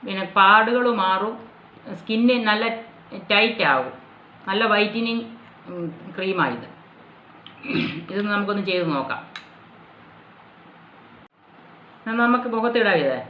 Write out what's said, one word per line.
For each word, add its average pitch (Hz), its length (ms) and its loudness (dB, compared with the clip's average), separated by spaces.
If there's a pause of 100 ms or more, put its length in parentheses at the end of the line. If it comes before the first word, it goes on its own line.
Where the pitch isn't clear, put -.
പിന്നെ 190 180 -6 (120)
പാടുകൾ 220 500 6 (140)
മാറും, 190 340 0 (640)
സ്കിന്ന് 233 340 2 (140)
നല്ല 214 180 2 (680)
ടൈറ്റ് 220 400 2
ആകും. 127 220 0 (540)
നല്ല 202 160 0 (100)
വൈറ്റനിങ്, 226 520 0 (440)
ഉം, 175 180 -8 (300)
ക്രീമാണിത്. 165 500 -2 (1400)
ഇത് 190 80 -4 (140)
നമുക്കൊന്ന് 202 360 -2
ചെയ്ത് 180 160 0 (100)
നോക്കാം. 139 260 -6 (2750)
എന്നാൽ 226 220 -4
നമുക്ക് 240 300 2
മുഖത്തിടാം 220 500 2
ഇത്. 127 120 0 (120)